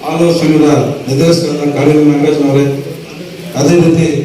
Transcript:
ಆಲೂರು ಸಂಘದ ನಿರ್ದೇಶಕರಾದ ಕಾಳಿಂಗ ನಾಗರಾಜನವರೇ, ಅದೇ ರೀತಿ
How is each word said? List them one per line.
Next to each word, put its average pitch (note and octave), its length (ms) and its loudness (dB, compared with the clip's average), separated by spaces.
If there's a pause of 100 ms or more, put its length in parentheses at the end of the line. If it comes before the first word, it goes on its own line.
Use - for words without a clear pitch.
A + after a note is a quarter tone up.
ಆಲೂರು E3 320 0
ಸಂಘದ D3+ 300 2 (400)
ನಿರ್ದೇಶಕರಾದ D3 680 0
ಕಾಳಿಂಗ D3+ 320 2
ನಾಗರಾಜನವರೇ, C#3+ 580 2 (920)
ಅದೇ D#3 240 2
ರೀತಿ D#3+ 260 2 (160)